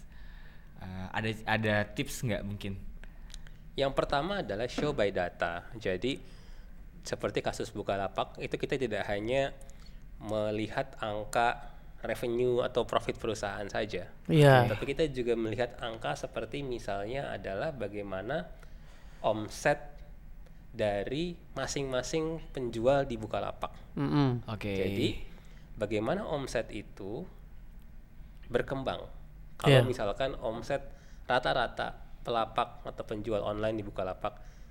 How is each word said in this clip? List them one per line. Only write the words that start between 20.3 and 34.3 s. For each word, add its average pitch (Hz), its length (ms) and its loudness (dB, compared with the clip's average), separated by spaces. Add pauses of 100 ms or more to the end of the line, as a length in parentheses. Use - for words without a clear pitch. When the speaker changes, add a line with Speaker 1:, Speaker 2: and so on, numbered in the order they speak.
Speaker 2:
dari 107 640 0 (220)
masing-masing 139 1000 0
penjual 127 560 4
di 120 80 -2
Bukalapak. 104 560 -2 (240)
Speaker 3:
Mm-mm. 139 500 6
Speaker 1:
Oke. 104 280 -2
Speaker 2:
Jadi, 98 340 4 (680)
bagaimana 110 500 0
omset 135 460 -2
itu 110 540 -8 (1200)
berkembang? 117 540 0 (540)
Kalau 135 260 8
Speaker 3:
Iya. - 20 10
Speaker 2:
misalkan 120 540 0
omset 117 460 -2 (420)
rata-rata 123 720 2 (260)
pelapak 117 640 0
atau - 200 -6
penjual 107 360 0
online 110 400 0
di 98 60 -4
Bukalapak 101 540 -4 (300)